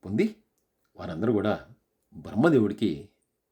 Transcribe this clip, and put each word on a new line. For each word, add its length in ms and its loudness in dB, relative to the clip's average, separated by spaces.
పొంది 320 -2
వారందరూ 360 -2
కూడా 420 -2
బ్రహ్మదేవుడికి 920 0